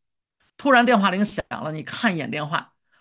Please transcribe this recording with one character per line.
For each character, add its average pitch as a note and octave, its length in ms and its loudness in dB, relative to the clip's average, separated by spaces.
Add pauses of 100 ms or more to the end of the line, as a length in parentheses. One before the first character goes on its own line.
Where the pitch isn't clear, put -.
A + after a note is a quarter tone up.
(580)
突 C#4 140 2
然 A#3+ 140 6
电 A#3+ 140 4
话 G3 100 2
铃 F#3+ 140 0
响 - 260 -4
了， D3+ 220 -8
你 D#3 120 -10
看 - 300 -4
一 E3+ 40 -4
眼 B2+ 120 -6
电 D3+ 180 -6
话， - 280 -8 (260)